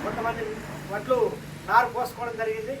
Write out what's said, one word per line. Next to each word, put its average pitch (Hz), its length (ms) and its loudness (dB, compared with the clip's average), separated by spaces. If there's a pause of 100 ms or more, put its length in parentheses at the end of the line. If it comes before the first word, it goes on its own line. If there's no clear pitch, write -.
కొంతమంది 226 420 -2 (460)
వడ్లు 214 260 2 (500)
నారు 240 280 8
పోసుకోవడం 240 440 -2
జరిగింది. 220 400 -2